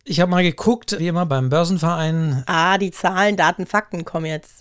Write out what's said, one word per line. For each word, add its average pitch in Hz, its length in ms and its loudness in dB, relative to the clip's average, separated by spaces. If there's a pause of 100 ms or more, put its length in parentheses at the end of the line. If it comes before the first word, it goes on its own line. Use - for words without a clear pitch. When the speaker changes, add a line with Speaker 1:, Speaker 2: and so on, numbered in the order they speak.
Speaker 1:
ich 160 180 -4
hab 180 80 2
mal 180 120 2
geguckt, 208 560 -2
wie 165 100 -2
immer 175 180 0
beim 131 240 0
Börsenverein. 160 960 0
Speaker 2:
Ah, 180 320 2
die 190 120 -2
Zahlen, 190 460 0
Daten, 175 300 2
Fakten 180 400 -4
kommen 160 180 -6
jetzt. 156 360 -8